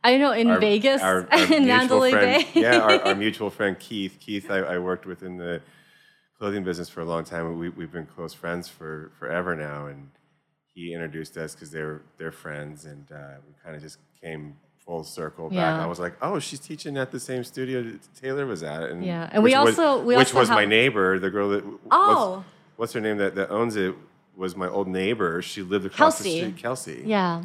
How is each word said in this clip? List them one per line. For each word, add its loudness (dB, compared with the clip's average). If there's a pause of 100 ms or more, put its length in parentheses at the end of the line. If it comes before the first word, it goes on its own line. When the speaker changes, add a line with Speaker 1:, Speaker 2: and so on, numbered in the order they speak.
Speaker 1:
I 8
know, 4
in 4
Speaker 2:
Our, 4
Speaker 1:
Vegas, 4
Speaker 2:
our, 2
our 6
Speaker 1:
<laughs> -
in 4
Speaker 2:
mutual 6
Speaker 1:
Mandalay 4
Speaker 2:
friend, 4
Speaker 1:
Bay. 6
Speaker 2:
yeah, 6
our, 6
our 2
Speaker 1:
<laughs> -2
Speaker 2:
mutual -2
friend -2
Keith. -8
Keith, -8
I, 0
I -2
worked -4
with -14
in -12
the -6 (800)
clothing -4
business -6
for -14
a -8
long -4
time. -8
We, -8
we've -14
been -12
close -14
friends -8
for -14
forever -4
now, -10
and -18 (640)
he -12
introduced -10
us -10
'cause -20
they're, -10 (160)
they're -12
friends, -14
and, -20
uh, -18 (120)
we -20 (100)
kinda -16
just -20 (240)
came -12 (220)
full -10
circle -10
back. -6
Speaker 1:
Yeah. 0
Speaker 2:
I -4
was -8
like, -6
"Oh, -4
she's -10
teaching -12
at -4
the -8
same -8
studio -6
that -12 (220)
Taylor -4
was -6
at." -8
And -8
Speaker 1:
Yeah, -6
and 4
we 8
Speaker 2:
which 6
was, 4
Speaker 1:
also, 4
we 4
Speaker 2:
which 8
Speaker 1:
also 0
Speaker 2:
was 4
my 6
Speaker 1:
have 2
Speaker 2:
neighbor, 4
the -2
girl 0
that, 0
w-, -14 (120)
Speaker 1:
Oh. 4
Speaker 2:
what's, -14 (320)
what's -6
her -2
name 0
that, 0
that -2
owns -2
it -2 (400)
was -6
my -6
old -2
neighbor. -2
She -10
lived -2
across 2
the -10
Speaker 1:
Kelsey. -2
Speaker 2:
street. -6
Kelsey. -8
Speaker 1:
Yeah. -2